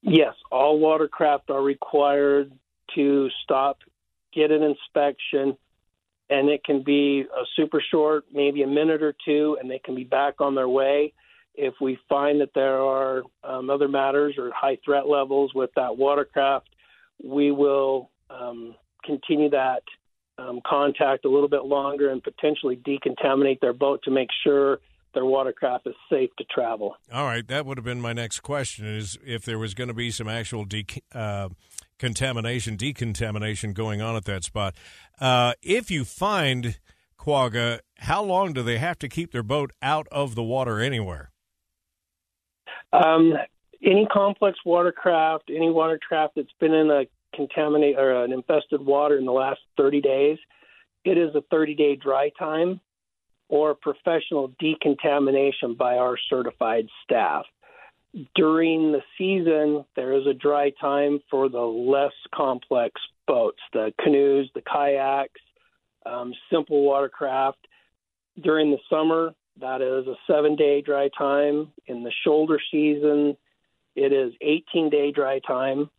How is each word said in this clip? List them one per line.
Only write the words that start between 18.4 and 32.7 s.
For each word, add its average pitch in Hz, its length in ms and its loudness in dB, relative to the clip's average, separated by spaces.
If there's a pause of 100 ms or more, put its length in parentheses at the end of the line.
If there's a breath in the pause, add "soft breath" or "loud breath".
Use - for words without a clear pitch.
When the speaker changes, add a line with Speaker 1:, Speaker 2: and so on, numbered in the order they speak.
Speaker 1:
continue 151 460 0
that, 131 340 0 (540)
um, 123 280 -10
contact 143 600 0
a 139 40 2
little 143 180 4
bit 143 160 0
longer 139 460 0
and 131 120 -4
potentially 143 540 -2
decontaminate 135 840 0
their 127 120 2
boat 139 300 0
to 139 80 -2
make 131 180 0 (140)
sure 139 360 4 (340)
their 131 120 -2
watercraft 131 640 -2
is 117 80 -10 (140)
safe 131 280 0
to - 60 -10
travel. 113 520 -4 (160)
Speaker 2:
All 127 120 -4
right, 117 240 -4
that 139 180 -4
would 135 120 -10
have 117 80 -10
been 123 160 -6
my 117 120 -6
next 117 280 -8
question: 135 440 -6
is 107 400 -8
if 117 200 -8
there 113 120 -6
was 110 160 -6
gonna 123 200 -8
be 117 180 -6
some 110 160 -8
actual 110 380 -8
de-, 104 200 -8 (300)
uh, 101 340 -8 (480 loud breath)
contamination, 117 800 -6